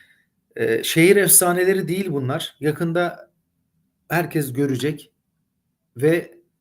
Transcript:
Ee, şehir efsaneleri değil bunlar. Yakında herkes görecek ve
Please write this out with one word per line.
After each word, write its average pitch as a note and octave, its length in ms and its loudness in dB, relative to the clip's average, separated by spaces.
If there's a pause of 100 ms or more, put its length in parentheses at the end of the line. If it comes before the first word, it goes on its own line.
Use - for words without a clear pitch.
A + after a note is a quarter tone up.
(560)
Ee, A#2 280 -2
şehir F3 320 4
efsaneleri F#3 720 2
değil F#3 240 -4
bunlar. C#3 480 -6
Yakında E3 720 -4 (800)
herkes D3+ 440 -4
görecek C#3 580 -4 (880)
ve D#3 400 0 (240)